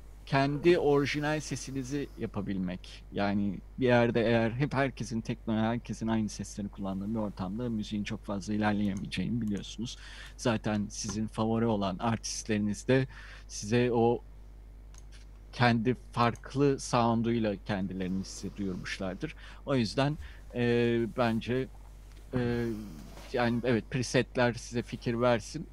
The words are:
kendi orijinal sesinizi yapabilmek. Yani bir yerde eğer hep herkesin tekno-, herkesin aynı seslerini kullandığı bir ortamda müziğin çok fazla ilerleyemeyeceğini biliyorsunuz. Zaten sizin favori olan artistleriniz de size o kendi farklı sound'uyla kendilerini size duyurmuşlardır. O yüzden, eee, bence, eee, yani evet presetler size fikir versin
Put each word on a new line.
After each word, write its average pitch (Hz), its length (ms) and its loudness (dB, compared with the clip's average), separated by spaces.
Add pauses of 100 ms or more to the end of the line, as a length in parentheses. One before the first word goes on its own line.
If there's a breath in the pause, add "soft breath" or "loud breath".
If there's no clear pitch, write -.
(260)
kendi 143 520 4
orijinal 147 640 2
sesinizi 135 680 -6 (100)
yapabilmek. 95 920 -4
Yani 101 460 0 (200)
bir 127 80 2
yerde 120 360 6
eğer 113 280 4
hep 127 240 -2
herkesin 120 460 0
tekno-, 110 400 -2
herkesin 113 480 -2
aynı 110 200 2
seslerini 101 420 -8
kullandığı 98 400 -6
bir 113 80 -2
ortamda 104 500 -4
müziğin 104 360 -4
çok - 200 -8
fazla 104 300 -4
ilerleyemeyeceğini 104 840 0
biliyorsunuz. 107 580 -4 (380 soft breath)
Zaten 107 540 0
sizin 110 360 -4
favori 113 400 0
olan 98 320 2
artistleriniz 107 920 -2
de 131 180 6 (400 soft breath)
size 120 460 2
o 117 280 4 (1300)
kendi 117 440 4 (160)
farklı 131 680 2
sound'uyla 117 760 4 (100)
kendilerini 95 580 -2
size - 320 -10
duyurmuşlardır. 95 800 -6 (320 soft breath)
O 139 80 0
yüzden, 135 440 2 (360 soft breath)
eee, 120 520 4 (100)
bence, 117 520 2 (640)
eee, 120 320 0 (640)
yani 120 320 4
evet 120 260 4
presetler 123 640 2
size 120 300 -6
fikir 117 380 -2
versin 123 520 2